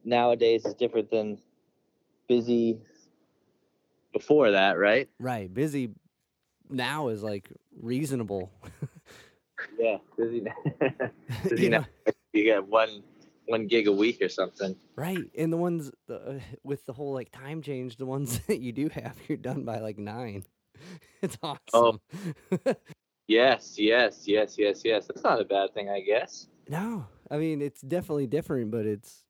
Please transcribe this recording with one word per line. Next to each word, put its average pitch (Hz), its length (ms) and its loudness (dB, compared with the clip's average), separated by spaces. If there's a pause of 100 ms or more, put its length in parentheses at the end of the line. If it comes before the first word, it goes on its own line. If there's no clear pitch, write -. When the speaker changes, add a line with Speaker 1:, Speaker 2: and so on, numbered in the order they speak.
Speaker 1:
nowadays 120 600 4
is - 100 -4
different 117 360 0
than 107 280 -2 (920)
busy 117 500 2 (1300)
before 135 400 6
that, 95 260 4
right? 110 300 4 (100)
Speaker 2:
Right. 113 340 -6
Busy 135 380 -2 (800)
now 135 380 -2
is, 107 140 -4
like, 104 280 -8 (300)
reasonable. 117 760 -4
<laughs> - 40 -20 (1160)
Speaker 1:
Yeah, 113 180 2 (220)
busy 117 240 -2
now. 107 120 -8 (260)
<laughs> 131 300 -2 (380)
Busy 113 160 0
Speaker 2:
You - 60 4
Speaker 1:
now. 113 80 4 (280)
Speaker 2:
know? - 60 2 (220)
Speaker 1:
You 107 100 4
get 104 220 4
one, 107 360 2 (440)
one 113 200 0
gig 107 220 4
a 104 40 8
week 107 280 2
or 92 80 2
something. 95 480 -4 (200)
Speaker 2:
Right. 175 220 -4 (180)
And 160 140 0
the 165 60 0
ones, 170 340 -2 (160)
the, 117 100 -10
uh, 135 240 -10 (220)
with 139 220 -8
the 131 80 -12
whole, 139 220 -8
like, 127 180 -10
time 147 300 -12
change, 127 340 -8
the 131 80 -10
ones 131 340 -4
<laughs> - 100 -12
that 180 120 0
you 123 120 -8
do 139 180 -4
have, 127 260 -10 (120)
you're 156 100 -4
done 127 260 -6
by, 110 160 -6
like, 110 180 -8
nine. 104 460 -10 (380)
<laughs> 175 400 -20
It's - 200 -6
Speaker 1:
Oh. 143 140 -8 (160)
Speaker 2:
awesome. 117 280 6 (520)
<laughs> 214 240 0 (520)
Speaker 1:
Yes, 120 500 4
yes, 110 500 2
yes, 104 280 2
yes, 104 280 0
yes. 110 240 0
That's - 160 -8
not 143 160 2
a 101 40 0
bad 98 300 0
thing, 101 140 -6
I 101 120 -4
guess. 107 460 -2 (220)
Speaker 2:
No. 180 380 -6 (220)
I 147 100 -4
mean, 156 220 -2
it's 143 200 -8
definitely 147 480 -2
different, 131 420 -2
but 110 160 -2
it's - 440 -8